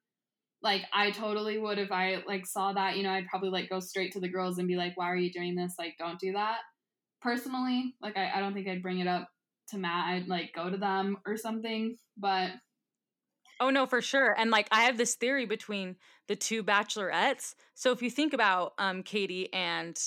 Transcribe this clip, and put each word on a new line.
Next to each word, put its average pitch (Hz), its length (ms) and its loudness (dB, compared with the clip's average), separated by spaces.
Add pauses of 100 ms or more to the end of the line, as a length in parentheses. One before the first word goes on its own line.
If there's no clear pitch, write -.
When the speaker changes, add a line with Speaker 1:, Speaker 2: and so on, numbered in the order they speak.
(600)
Speaker 1:
Like, 196 220 2 (100)
I 202 180 4
totally 214 480 -2
would 214 200 0
if 196 120 -2
I, 185 360 2
like, 196 200 -4
saw 196 260 0
that, 190 240 0
you 196 60 0
know, 190 80 0
I'd 190 160 0
probably, 190 220 -2
like, 185 200 -2
go 185 100 -2
straight 185 340 -4
to 202 60 -6
the 180 100 -2
girls 185 280 -2
and 180 100 0
be 180 80 2
like, 180 220 -2
"Why 175 140 -2
are 180 60 0
you 180 140 0
doing 175 240 -4
this? 180 220 -4
Like, 170 220 -8
don't 170 200 -6
do 190 140 -2
that." 220 280 -2 (600)
Personally, 254 800 -2
like, 214 160 -6
I, 190 200 0
I - 40 2
don't 196 120 -2
think 196 140 -4
I'd 185 160 -4
bring 185 160 -2
it 180 80 2
up 180 220 0 (400)
to 208 100 -8
Matt. 175 360 0
I'd, 185 120 -2
like, 175 260 -2
go 170 160 -4
to 190 80 0
them 196 480 2
or 214 120 -2
something, 220 600 -2 (200)
but 190 360 2 (1080)
Speaker 2:
Oh, 254 120 4
no, 269 160 4
for 254 140 2
sure. 262 360 4
And, 226 140 4
like, 214 200 6
I 220 120 6
have 247 140 4
this 233 180 2
theory 254 300 0
between 196 520 -6 (300)
the 208 80 -2
two 220 280 -2
bachelorettes. 202 920 2 (180)
So - 180 2
if 240 120 0
you 247 80 0
think 294 220 2
about, 190 440 4
um, 190 240 0
Katie 190 500 -4
and 170 560 -4